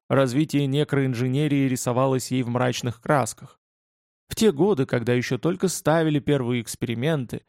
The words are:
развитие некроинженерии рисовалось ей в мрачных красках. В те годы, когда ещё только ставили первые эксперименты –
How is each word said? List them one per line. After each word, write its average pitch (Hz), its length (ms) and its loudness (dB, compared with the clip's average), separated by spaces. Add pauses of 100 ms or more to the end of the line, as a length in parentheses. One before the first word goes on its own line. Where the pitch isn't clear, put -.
развитие 139 600 2
некроинженерии 139 1000 0
рисовалось 127 600 0
ей 127 140 0
в 113 60 -4
мрачных 123 500 -2
красках. - 580 -2 (680)
В - 80 -10
те 214 160 4
годы, 143 340 2
когда 123 260 0
ещё 123 260 0
только 180 280 -2
ставили 156 540 0
первые 123 420 0
эксперименты – 120 880 -4